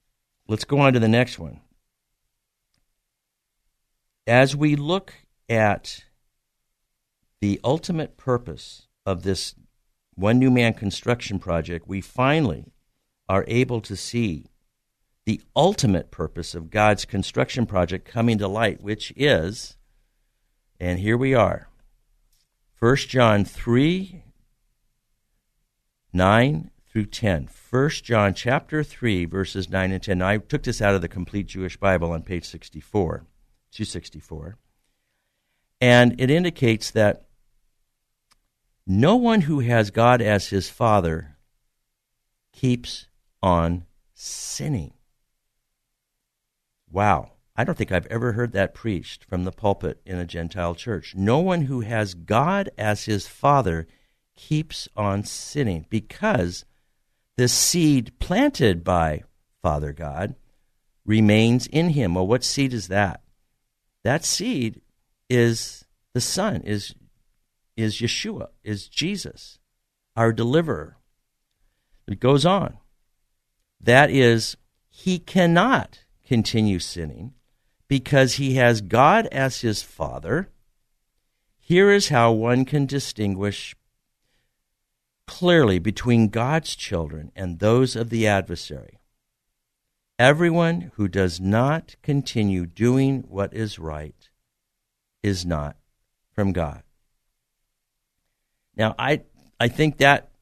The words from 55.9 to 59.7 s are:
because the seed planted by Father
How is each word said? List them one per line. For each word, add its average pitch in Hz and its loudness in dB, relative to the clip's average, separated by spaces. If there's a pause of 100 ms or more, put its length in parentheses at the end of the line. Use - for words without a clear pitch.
because 110 -4 (720)
the 123 4
seed 143 2
planted 160 2
by 82 0 (360)
Father 76 -2